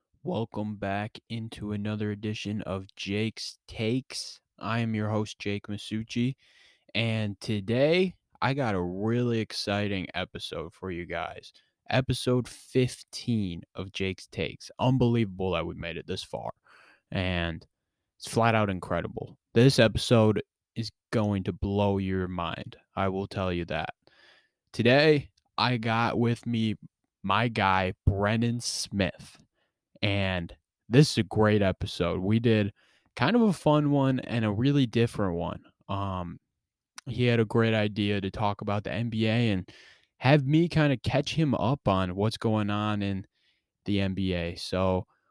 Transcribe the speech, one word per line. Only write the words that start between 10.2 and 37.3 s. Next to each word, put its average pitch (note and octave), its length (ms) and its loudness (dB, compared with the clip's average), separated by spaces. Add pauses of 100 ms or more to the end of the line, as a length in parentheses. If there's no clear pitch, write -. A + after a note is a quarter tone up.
for - 180 -10
you F2 140 -6
guys. E2 480 -8 (380)
Episode B2 580 0
fifteen A2+ 1120 -2 (120)
of G2 180 -10
Jake's F#2+ 360 -6
Takes. - 500 -8
Unbelievable A#2 720 2
that E2+ 160 -2
we E2+ 80 -8
made E2+ 240 -8
it D#2 80 -12
this F#2 160 -6
far, - 300 -10 (580)
and F2 560 -4 (520)
it's - 140 -12
flat A2+ 220 4
out G#2+ 160 2
incredible. - 680 -6 (160)
This B2+ 260 6
episode A2 640 4 (320)
is A2 160 -6 (200)
going G#2 340 0
to G2+ 80 -4
blow G2+ 460 2
your F#2+ 280 -2
mind. F2 520 -6 (180)
I G2 140 0
will F#2+ 160 -4
tell F#2 260 -2
you E2+ 140 -2
that. D#2+ 240 -4 (840)
Today, C#3 560 4 (300)
I B2 180 2
got A2+ 420 0
with A#2 280 0
me A2+ 300 0 (480)
my G2+ 220 2
guy, F#2+ 460 2 (120)
Brennan A2+ 560 0
Smith, - 760 -4 (640)
and F#2+ 500 0 (360)
this C#3 240 6
is - 60 0
a A2+ 40 2
great G#2+ 400 4
episode. F2+ 560 -2
We G#2 220 2
did A2 320 2 (420)
kind D#3+ 220 2
of A#3+ 60 6
a G#3+ 100 4
fun D3 400 2
one C3+ 260 2
and A2+ 260 -2
a G#2+ 60 2
really C3 360 2
different G#2+ 500 0
one. E2+ 240 -6 (280)
Um, F#2+ 520 -6 (640)
he B2 200 -2
had A#2 120 4